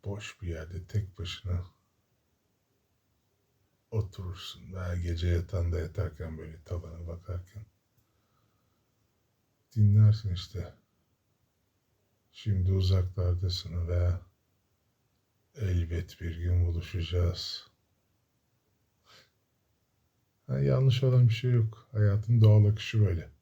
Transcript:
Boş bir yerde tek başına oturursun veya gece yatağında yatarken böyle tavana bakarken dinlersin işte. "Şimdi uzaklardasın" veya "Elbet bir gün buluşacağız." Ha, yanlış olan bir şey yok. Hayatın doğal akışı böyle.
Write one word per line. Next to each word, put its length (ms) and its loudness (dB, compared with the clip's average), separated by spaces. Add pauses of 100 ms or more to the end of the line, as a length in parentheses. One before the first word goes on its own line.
Boş 340 -12
bir 60 -8
yerde 380 -10
tek 320 -6
başına 460 -6 (2250)
oturursun 840 -8
veya 240 -6
gece 320 -2
yatağında 500 -2
yatarken 600 -6
böyle 260 -16
tavana 420 -10
bakarken 600 -10 (2000)
dinlersin 580 4
işte. 400 -10 (1600)
"Şimdi 400 0
uzaklardasın" 1160 0
veya 320 0 (1300)
"Elbet 680 -4
bir 160 -8
gün 300 2
buluşacağız." 1000 -2 (2750)
Ha, 120 -4
yanlış 440 2
olan 260 6
bir 60 4
şey 160 -2
yok. 420 0
Hayatın 480 2
doğal 240 8
akışı 420 2
böyle. 240 -2 (120)